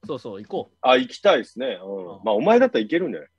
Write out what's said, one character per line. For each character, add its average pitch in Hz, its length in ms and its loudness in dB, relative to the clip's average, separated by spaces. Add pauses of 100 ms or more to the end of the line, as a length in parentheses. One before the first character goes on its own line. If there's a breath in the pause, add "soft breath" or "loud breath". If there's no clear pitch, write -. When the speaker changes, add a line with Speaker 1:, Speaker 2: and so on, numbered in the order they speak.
Speaker 1:
弥 - 0 -
生。 - 40 -18
Speaker 2:
そ 247 80 -8
う 247 40 -10
そ 101 200 -14
う、 107 40 -16
行 - 40 -20
こ - 240 -8
う。 - 100 -20
Speaker 1:
あ、 127 140 6
行 127 160 0
き - 100 -18
た 190 160 6
い 120 40 0
っ 101 40 -8
す - 120 -20
ね。 120 240 -6
う 95 60 -16
ん。 92 300 -10
Speaker 2:
う - 40 -20
ん。 - 20 -20
Speaker 1:
ま 110 100 0
あ、 - 20 2
お 107 60 0
前 220 180 4
だ 254 80 4
っ - 20 0
た - 100 -2
ら 110 60 -2
い - 20 -14
け 160 120 -2
る 175 100 -4
ん - 20 -8
じ 87 60 -10
ゃ 73 40 -12
な 71 40 -18
い？ - 140 -20